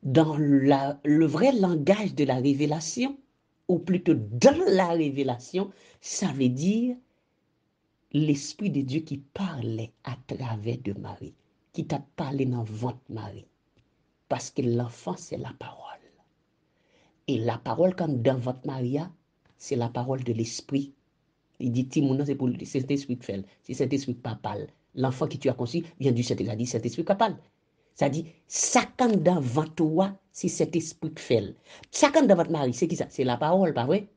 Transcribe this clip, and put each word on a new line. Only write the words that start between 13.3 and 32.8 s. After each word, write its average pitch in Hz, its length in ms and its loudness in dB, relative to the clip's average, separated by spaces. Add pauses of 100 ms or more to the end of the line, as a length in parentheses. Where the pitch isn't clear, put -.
Parce 127 220 -4
que - 120 -6
l'enfant, 120 560 -2
c'est - 200 -12
la 120 220 -10
parole. - 400 -16 (1300)
Et 135 100 2
la 113 200 0
parole, 160 380 0
comme 156 260 -2
dans 131 160 4
votre 123 280 -6
Maria, 139 460 -4 (460)
c'est - 180 -6
la 117 140 0
parole 127 340 -4
de 120 80 -4
l'Esprit. 113 640 -4 (680)
Il 123 140 -2
dit, 131 140 0
Timoun, 139 380 2
c'est 143 100 -2
pour 135 120 -2
le - 180 -4
Saint-Esprit 135 520 -2
qui - 80 -16
fait. 98 200 -6 (160)
C'est - 120 -12
Saint-Esprit 131 420 -2
qui - 60 -20
parle. 110 460 -8 (280)
L'enfant 131 320 0
que 127 80 -6
tu 131 140 0
as 123 40 0
conçu 123 300 -4 (160)
vient 131 140 4
du 117 100 2
Saint-Esprit. 101 240 -2
Ça 110 80 -4
dit 113 100 -2
Saint-Esprit 120 380 -4
qui 196 100 2
parle. 202 220 0 (580)
Ça - 160 0
dit, 160 160 -4 (220)
ça - 380 0 (120)
quand 226 240 4
dans 175 200 4
votre 143 340 0
toi, 175 420 2 (140)
c'est - 160 -4
Saint-Esprit - 680 -4
qui - 80 -16
fait. 104 340 0 (360)
Ça - 180 6
quand 294 160 6
dans 196 120 8
votre 165 140 2
mari, 139 220 0
c'est 165 140 0